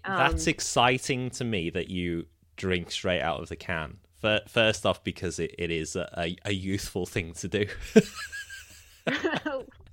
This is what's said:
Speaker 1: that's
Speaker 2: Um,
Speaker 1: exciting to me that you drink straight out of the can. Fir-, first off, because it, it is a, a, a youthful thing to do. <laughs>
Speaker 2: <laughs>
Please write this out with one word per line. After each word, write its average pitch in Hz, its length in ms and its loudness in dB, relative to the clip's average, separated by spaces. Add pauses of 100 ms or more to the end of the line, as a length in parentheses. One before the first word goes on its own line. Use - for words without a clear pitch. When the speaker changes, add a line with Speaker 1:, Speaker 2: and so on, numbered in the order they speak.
Speaker 1:
that's 165 420 2
Speaker 2:
Um, - 40 6
Speaker 1:
exciting 127 800 2
to 131 120 -6
me 101 280 0
that 85 180 -4
you 87 380 -2 (280)
drink 92 360 -2
straight 90 300 0
out 73 200 0
of 82 80 -10
the 82 80 -8
can. 80 400 -6 (240)
Fir-, 107 260 2
first 110 380 2
off, 95 180 2
because 90 340 -4
it, 82 200 -2
it 87 120 -2
is 80 280 -2
a, 90 200 -4
a, 87 280 -2
a 104 80 -2
youthful 95 520 -2
thing 82 280 -4
to 87 160 -8
do. 104 160 2 (280)
<laughs> 220 80 12 (1040)
Speaker 2:
<laughs> 277 600 -2 (280)